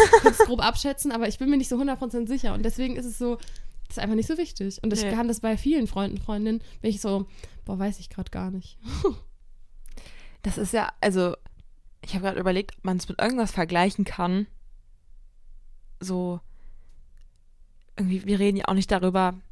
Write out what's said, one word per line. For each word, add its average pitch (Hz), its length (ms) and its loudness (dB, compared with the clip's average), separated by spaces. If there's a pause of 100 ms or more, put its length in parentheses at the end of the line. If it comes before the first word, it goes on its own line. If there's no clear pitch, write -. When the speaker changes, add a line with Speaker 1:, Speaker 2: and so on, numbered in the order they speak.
(160)
Speaker 1:
Ich 415 60 12
könnte - 180 6
es 440 80 8
grob 240 160 0
abschätzen, 277 480 0
aber 226 160 0
ich 214 120 -2
bin 262 100 0
mir 285 80 6
nicht 262 100 2
so 240 100 0
hundert 269 220 0
Prozent 240 300 -4
sicher. 262 240 2
Und 214 100 2
deswegen 226 320 0
ist - 100 -6
es 117 120 -6
so, 240 180 -2 (520)
das - 100 -6
ist - 20 -6
einfach 214 160 0
nicht 220 120 2
so 320 100 -2
wichtig. 196 460 -4
Und 220 100 2
ich 220 100 0
Speaker 2:
Nee. 196 80 0
Speaker 1:
kann 233 160 0
das 226 140 0
bei 220 160 0
vielen 277 300 2
Freunden, 196 320 -2
Freundinnen, 220 420 -2 (200)
bin 220 100 0
ich 202 100 -4
so, 196 240 0 (400)
boah, 190 140 -6
weiß 196 200 -2
ich - 100 -14
grad - 220 -8
gar 185 200 -6
nicht. - 260 -10 (260)
<laughs> 370 140 4 (1300)
Speaker 2:
Das 196 140 -2
ist 208 160 -2
ja, 220 180 0 (100)
also, 185 340 2 (680)
ich - 120 -10
habe 185 100 0
grad 196 120 0
überlegt, 185 400 0
ob - 80 -8
man's 185 240 -2
mit - 120 -6
irgendwas 233 300 0
vergleichen 180 540 2
kann. 185 420 -2 (1500)
So, 180 400 -4 (1600)
irgendwie, 185 280 0
wir 196 140 4
reden 196 180 4
ja - 100 -2
auch - 60 2
nicht 190 180 2
darüber 185 440 4 (160)